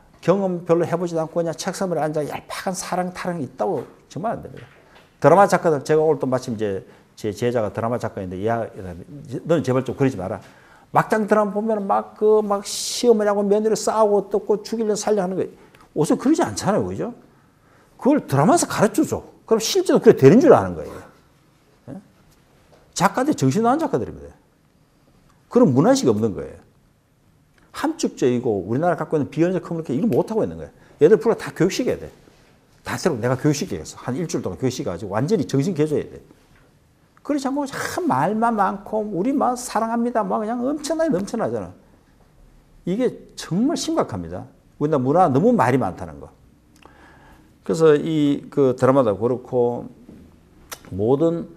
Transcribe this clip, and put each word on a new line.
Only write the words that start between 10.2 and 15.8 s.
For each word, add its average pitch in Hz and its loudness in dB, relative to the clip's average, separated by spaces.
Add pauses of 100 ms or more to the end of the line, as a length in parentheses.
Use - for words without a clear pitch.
막장 208 0
드라마 208 2
보면은 208 -4
막 214 -4
그 214 2
막 202 -4
시어머니하고 208 0
며느리 214 2
싸우고 208 2
뜯고 208 -2
죽이려 220 -2
살려 208 0
하는 185 -4
거예요." 139 -4 (460)